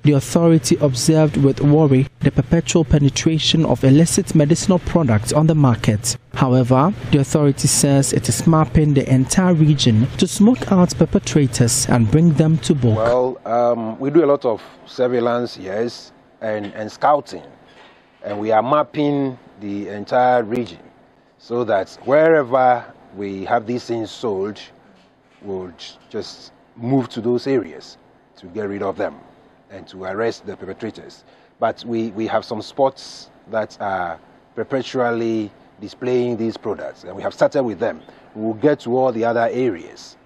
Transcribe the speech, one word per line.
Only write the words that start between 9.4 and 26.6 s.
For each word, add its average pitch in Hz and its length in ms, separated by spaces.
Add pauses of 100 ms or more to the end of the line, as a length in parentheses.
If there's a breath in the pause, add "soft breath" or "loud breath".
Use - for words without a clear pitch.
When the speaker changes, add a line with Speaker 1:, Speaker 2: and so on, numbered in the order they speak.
Speaker 1:
region 139 540 (100)
to 185 100
smoke 220 440
out 180 240
perpetrators - 920
and 117 220
bring 160 240
them 160 260
to 170 160
book. 117 220
Speaker 2:
Well, 123 480
um, 117 540
we 139 120
do 160 120
a 143 40
lot 143 180
of 110 160 (240)
surveillance, 120 720
yes, - 540 (300)
and, 107 320
and 107 180
scouting. 143 520 (800 soft breath)
And 104 160
we 107 120
are 110 100
mapping 143 760 (220)
the 101 300
entire 123 540
region 110 380 (580)
so 120 240
that 101 420
wherever 131 800 (300)
we 98 300
have 120 200
these 120 200
things 117 260
sold, 101 480 (840)
we'll 92 320 (360)
just - 420 (240)